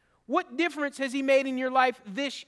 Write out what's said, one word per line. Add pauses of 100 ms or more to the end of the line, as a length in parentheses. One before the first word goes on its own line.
(260)
What
difference
has
he
made
in
your
life
this